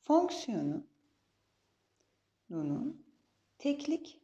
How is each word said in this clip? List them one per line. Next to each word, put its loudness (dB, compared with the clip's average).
fonksiyonu 2
bunun -4
teklik -2